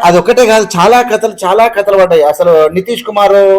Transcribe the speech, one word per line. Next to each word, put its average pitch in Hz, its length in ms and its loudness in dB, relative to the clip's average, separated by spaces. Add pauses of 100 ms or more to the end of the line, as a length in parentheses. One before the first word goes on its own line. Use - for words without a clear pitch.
అది 175 140 2
ఒక్కటే 233 280 2
కాదు, 220 200 0
చాలా 214 360 0
కథలు, 214 320 -4
చాలా 190 340 0
కథలు 202 300 -2
పడ్డాయి. 170 240 0
అసలు 165 300 0 (160)
నితీష్ 185 360 -6
కుమార్ 202 340 0 (200)